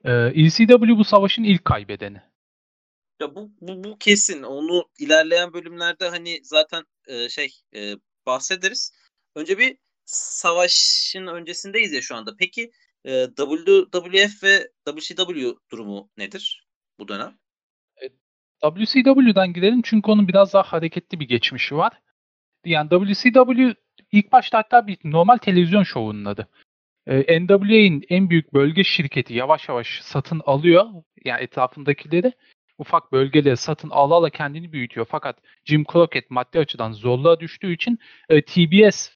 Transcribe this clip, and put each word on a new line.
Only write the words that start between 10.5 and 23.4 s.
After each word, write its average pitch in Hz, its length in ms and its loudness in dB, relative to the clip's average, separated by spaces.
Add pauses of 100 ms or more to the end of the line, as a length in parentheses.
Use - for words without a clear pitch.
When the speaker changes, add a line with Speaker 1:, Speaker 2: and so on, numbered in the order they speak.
Speaker 2:
öncesindeyiz 175 680 -8
ya 131 80 -4
şu 123 160 -12
anda. 107 200 -14
Peki, 233 340 -8 (340)
e, 131 220 -4 (100)
W 165 540 0
W 185 380 0
F 208 180 -8
ve 196 240 2 (140)
W 151 160 -10
C 170 140 -14
W 160 400 -6 (160)
durumu 104 460 -16
nedir 98 500 -14 (320)
bu - 100 -16
dönem? 107 300 -12 (640)
Speaker 1:
E, 131 60 -16 (520)
W 170 260 -4
C 262 160 2
W'den 226 500 4
gidelim 208 300 0
çünkü 220 280 0
onun 208 180 4
biraz 196 260 2
daha 190 80 4
hareketli 165 580 -6
bir 127 80 -10
geçmişi 123 480 -4
var. 190 160 -2 (720)
Yani 156 260 -2
W 196 240 2
C 247 180 0
W 254 420 4 (380)